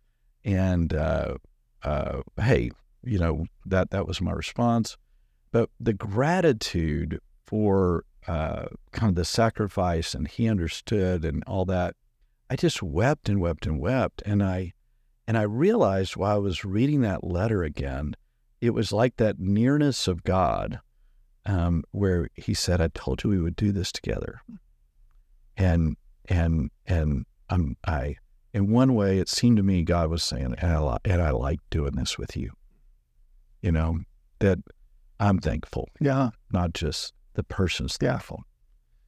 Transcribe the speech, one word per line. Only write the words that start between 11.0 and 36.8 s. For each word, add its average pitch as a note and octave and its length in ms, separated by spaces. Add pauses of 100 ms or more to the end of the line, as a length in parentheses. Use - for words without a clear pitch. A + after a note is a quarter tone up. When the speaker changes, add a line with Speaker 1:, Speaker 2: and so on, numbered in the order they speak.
Speaker 1:
and G2 240
all F#2+ 160
that, F2+ 320 (560)
I C3 40
just - 260
wept F#2 460
and G2+ 120
wept E2+ 260
and D#2 120
wept. G2 480
And G#2 160
I, F#2 300 (560)
and A2+ 100
I G#2+ 40
realized G#2+ 720
while G#2 180
I G#2 40
was G2 260
reading B2+ 380
that G2+ 200
letter F#2 400
again, C#2 540 (440)
it A#2 100
was A2 200
like A2+ 280
that A2 200
nearness A#2+ 720
of F2 160
God, B1+ 560 (640)
um, F2 460
where F#2 420
he - 180
said, F2+ 280
"I E2 80
told - 340
you A2 80
we G2 100
would E2 140
do G#2 160
this F#2+ 220
together." - 500 (1120)
And, E2+ 400 (320)
and, E2 420 (160)
and, D2+ 380 (260)
um, D#2+ 260 (100)
I, D2 300 (360)
in G2+ 200
one B2+ 240
way, G2 220
it F2+ 100
seemed A#2+ 300
to G2+ 40
me F#2+ 220
God E2 260
was E2 140
saying, B1 340
"And E2+ 140
I D#2 80
li-, D2 240
and F2 180
I D#2 80
like B1+ 300 (100)
doing C#2+ 220
this - 260
with - 180
you." - 140 (1120)
You F2 80
know, E2 300 (400)
that F#2+ 180 (600)
I'm G2+ 180
thankful. - 500 (120)
Speaker 2:
Yeah. C3+ 300 (200)
Speaker 1:
Not F2 240
just - 400 (200)